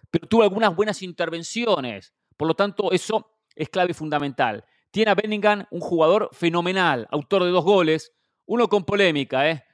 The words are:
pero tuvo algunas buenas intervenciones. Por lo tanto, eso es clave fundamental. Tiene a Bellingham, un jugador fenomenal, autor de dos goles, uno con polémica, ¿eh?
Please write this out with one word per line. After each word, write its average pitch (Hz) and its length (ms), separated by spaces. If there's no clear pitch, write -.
pero - 160
tuvo 220 160
algunas 196 320
buenas 208 260
intervenciones. 170 1120
Por 151 100
lo 160 80
tanto, 196 380
eso - 480
es 147 120
clave 180 260
fundamental. 143 680
Tiene 214 200
a 196 40
Bellingham, 208 560
un 175 100
jugador 170 520
fenomenal, 170 760
autor 180 340
de 175 60
dos 180 140
goles, 165 480
uno 226 220
con 202 160
polémica, 156 680
¿eh? 151 120